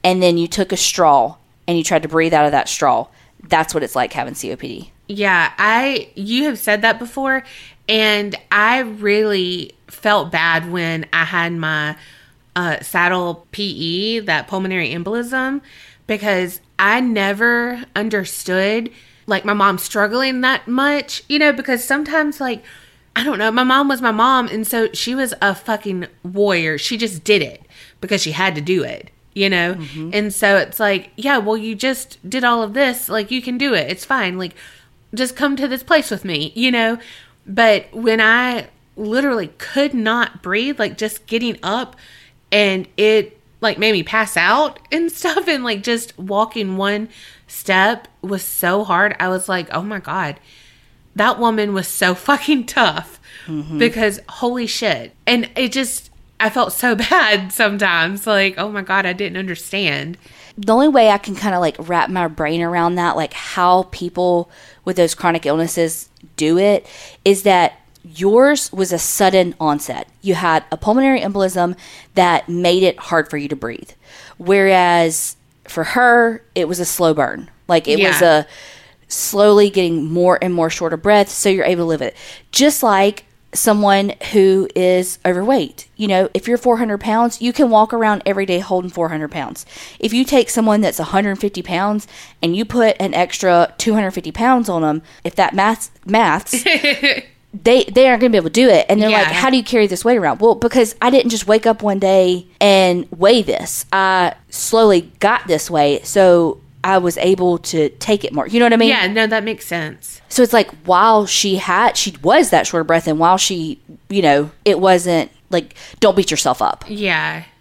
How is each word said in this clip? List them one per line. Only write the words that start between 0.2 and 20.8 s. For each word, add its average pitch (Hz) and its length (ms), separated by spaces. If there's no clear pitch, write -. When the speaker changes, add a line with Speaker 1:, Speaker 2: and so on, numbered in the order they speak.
Speaker 1:
then 175 160
you 170 100
took 185 240
a 190 60
straw 147 600
and 175 120
you 160 40
tried 160 200
to 160 40
breathe 165 280
out 151 100
of 147 60
that 139 180
straw, 123 380
that's 160 240
what 156 80
it's - 140
like 127 180
having 127 220
C - 160
O 123 40
P - 120
D. - 240
Speaker 2:
Yeah, 196 500
I, 233 560
you 226 300
have 277 160
said 208 240
that 226 160
before, 262 440
and 208 460
I 220 280
really 208 920
felt 202 440
bad 165 400
when 165 400
I 165 120
had 170 300
my, 156 420
uh, 175 260
saddle 175 680
P 208 120
E, 185 560
that 160 280
pulmonary 190 440
embolism, 240 680
because 196 560
I 202 220
never 240 840
understood, 208 960
like, 190 200
my 208 80
mom 196 240
struggling 247 640
that 254 260
much, 277 600